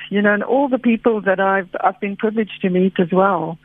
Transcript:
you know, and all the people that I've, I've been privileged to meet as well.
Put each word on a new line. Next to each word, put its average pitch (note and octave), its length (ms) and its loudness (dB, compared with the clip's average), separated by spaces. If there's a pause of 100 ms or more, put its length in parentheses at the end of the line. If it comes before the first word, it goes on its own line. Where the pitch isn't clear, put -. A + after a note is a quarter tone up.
(120)
you G3+ 100 0
know, G#3 140 4
and G3+ 80 -2
all C4+ 260 0
the B3+ 80 0
people A3+ 440 0
that F#3 180 0
I've, F#3+ 420 0
I've - 180 0
been G3+ 160 -6
privileged G#3+ 460 -4
to F#3+ 80 0
meet F#3 300 2
as E3+ 120 0
well. F3+ 540 0